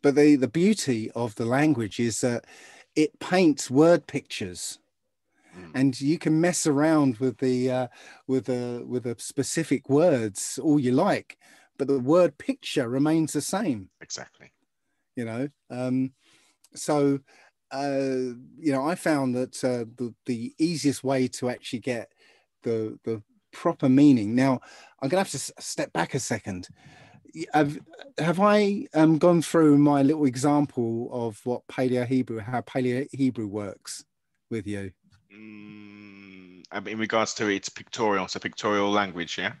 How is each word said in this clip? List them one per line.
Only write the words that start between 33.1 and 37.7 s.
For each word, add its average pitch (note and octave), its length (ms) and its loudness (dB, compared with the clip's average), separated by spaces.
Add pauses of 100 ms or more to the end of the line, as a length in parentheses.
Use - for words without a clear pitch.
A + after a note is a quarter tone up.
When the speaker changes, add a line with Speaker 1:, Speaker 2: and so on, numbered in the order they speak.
Speaker 1:
Hebrew B2+ 360 -2
works G2+ 580 -10 (460)
with A2 160 -6
you? G2 260 -8 (420)
Speaker 2:
Mm, G2+ 1300 -20 (100)
I G2+ 80 -8
mean, G2+ 140 -8
in A2 40 -6
regards A2 360 0
to A2 140 -2
its G2 200 -2
pictorial, G2+ 600 -2